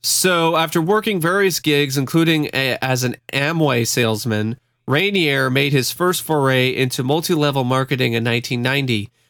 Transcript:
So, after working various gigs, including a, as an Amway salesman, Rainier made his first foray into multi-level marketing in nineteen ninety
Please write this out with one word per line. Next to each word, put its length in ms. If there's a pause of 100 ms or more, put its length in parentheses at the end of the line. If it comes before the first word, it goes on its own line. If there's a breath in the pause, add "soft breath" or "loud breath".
So, 540
after 260
working 380
various 400
gigs, 380
including 560
a, 280
as 220
an 140 (160)
Amway 520
salesman, 720 (300)
Rainier 640
made 240
his 180
first 320
foray 460
into 340
multi-level 640
marketing 480
in 100
nineteen 400
ninety 480 (180)